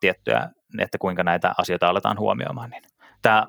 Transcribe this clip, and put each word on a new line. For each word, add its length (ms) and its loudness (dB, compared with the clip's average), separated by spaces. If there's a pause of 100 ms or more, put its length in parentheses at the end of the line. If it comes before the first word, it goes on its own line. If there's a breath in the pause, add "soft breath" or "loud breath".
tiettyjä, 480 0 (300)
että 200 -4
kuinka 240 -2
näitä 360 2
asioita 300 0
aletaan 300 0
huomioimaan. 520 -4
Niin 120 -16 (400 soft breath)
tää, 260 4